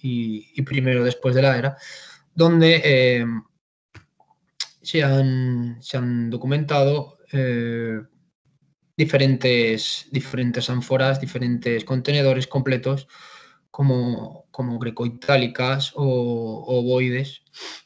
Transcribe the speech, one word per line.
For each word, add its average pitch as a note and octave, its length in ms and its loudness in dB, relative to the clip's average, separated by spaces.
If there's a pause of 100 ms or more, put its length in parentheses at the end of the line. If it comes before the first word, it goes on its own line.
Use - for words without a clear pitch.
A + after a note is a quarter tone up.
y, A#2 540 -6
y C#3 60 -4
primero B2+ 420 0
después B2 320 0
de C3+ 60 4
la C3+ 160 4
era, C3+ 200 -2 (560)
donde, E3 500 6
eh, B2+ 420 4 (1600)
se D#3 220 0
han, B2+ 800 2
se - 160 -6
han A#2+ 320 -2
documentado, C#3+ 880 0 (140)
eh, A#2 640 -2 (960)
diferentes, B2+ 1160 0
diferentes B2+ 580 -4
ánforas, C3 500 0
diferentes A#2+ 640 -4
contenedores C3 640 0
completos, C3+ 600 -2 (640)
como, B2 800 -2
como A#2+ 280 -6
grecoitálicas B2 1160 -2
o A#2+ 720 -2
ovoides, B2+ 760 -2 (420)